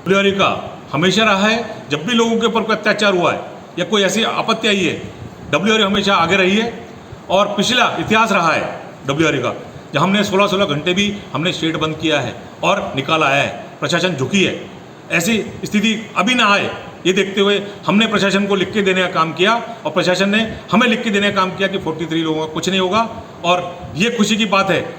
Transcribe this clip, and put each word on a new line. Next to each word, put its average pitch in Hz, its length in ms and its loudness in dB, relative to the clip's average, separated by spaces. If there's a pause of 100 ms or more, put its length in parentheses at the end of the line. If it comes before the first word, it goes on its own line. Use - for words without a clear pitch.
डब्ल्यूआरयू 196 280 2
का 151 420 0 (180)
हमेशा 185 320 2
रहा 202 240 2
है, 226 420 -2
जब 156 160 -2
भी 240 80 0
लोगों 226 220 2
के 226 100 2
ऊपर 220 160 2
कोई 220 140 0
अत्याचार 208 380 2
हुआ 160 180 2
है 95 80 -4 (380)
या 175 60 -2
कोई 202 180 2
ऐसी 190 200 2
आपत्ति 214 460 -2
आई 196 160 2
है, 135 180 -2 (480)
डब्ल्यूआरयू 208 360 2
हमेशा 202 280 2
आगे 175 220 2
रही 190 200 4
है। 226 300 -2 (440)
और 196 160 4
पिछला 226 540 0
इतिहास 220 320 2
रहा 170 200 4
है 98 280 -2 (260)
डब्ल्यूआरयू 143 360 2
का, 110 100 -2 (420)
जब 143 60 2
हमने 196 240 2
सोलह 196 220 2
सोलह 190 180 2
घंटे 151 300 0
भी 202 240 0 (140)
हमने 160 200 -2
शेड 160 240 -2
बंद 156 200 -2
किया 151 240 0
है 113 160 -6 (260)
और 190 340 0
निकाला 156 320 2
है, 131 380 0 (140)
प्रशासन 170 340 0
झुकी 170 300 0
है। 98 260 -4 (400)
ऐसी 185 340 0 (200)
स्थिति 208 520 0
अभी 202 180 2
ना 233 120 4
आए, 190 240 2 (360)
ये 185 60 4
देखते 196 280 0
हुए 202 220 2 (240)
हमने 214 200 4
प्रशासन 196 400 2
को 196 80 2
लिख 190 180 0
के 214 100 0
देने 185 200 2
का 180 60 0
काम 160 240 0
किया 226 520 0
और 156 60 -2
प्रशासन 180 380 2
ने 220 300 0 (140)
हमें 240 160 4
लिख 220 160 0
के 233 60 0
देने 202 200 2
का 196 60 -2
काम 185 200 0
किया 190 120 0
कि 185 100 -2
फ़ोर्टी 160 280 -4
थ्री 160 160 -2
लोगों 156 240 -2
का 156 60 -10
कुछ 175 160 -4
नहीं 190 120 0
होगा। 196 420 0 (220)
और 180 340 0 (160)
ये 208 160 0
खुशी 214 260 2
की 220 80 2
बात 196 260 2
है 143 100 2 (180)